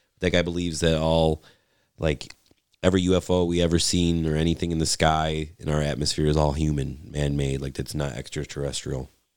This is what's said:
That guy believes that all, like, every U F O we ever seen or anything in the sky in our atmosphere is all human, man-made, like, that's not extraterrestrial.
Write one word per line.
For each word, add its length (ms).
That 120
guy 120
believes 380
that 200
all, 420
like, 360
every 200
U 140
F 140
O 140
we 160
ever 180
seen 480
or 100
anything 340
in 80
the 80
sky 720
in 100
our 120
atmosphere 460
is 100
all 160
human, 480
man-made, 500
like, 140
that's 200
not 180
extraterrestrial. 1000